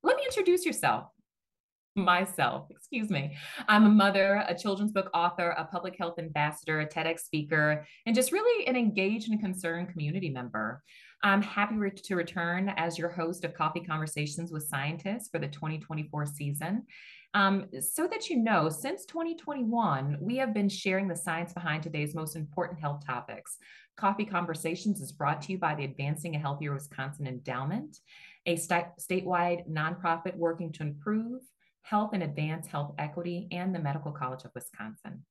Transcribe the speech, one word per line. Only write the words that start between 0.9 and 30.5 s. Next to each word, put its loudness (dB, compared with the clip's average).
Myself, 2
excuse -6
me. 0
I'm 10
a 12
mother, 8
a 0
children's 0
book 0
author, 2
a -4
public -6
health -4
ambassador, 0
a 0
ted -4
X -2
speaker, 2
and 2
just 4
really 4
an 2
engaged 2
and 2
concerned -2
community -2
member. -4
I'm 8
happy 0
re-, 2
to -4
return 0
as -2
your 0
host -4
of -6
Coffee 0
Conversations -4
with -6
Scientists -4
for -4
the -2
twenty -6
twenty-four -4
season. -4
Um, 4
so -2
that -4
you 2
know, 4
since -4
twenty -4
twenty-one, 0
we -2
have 0
been 2
sharing 0
the -2
science -4
behind -2
today's -2
most -6
important -4
health -4
topics. -8
Coffee 2
Conversations -2
is -10
brought 0
to -4
you -2
by 0
the -4
Advancing -4
a 0
Healthier -2
Wisconsin -6
Endowment, -4
a 2
sta-, 0
statewide 0
nonprofit -2
working -2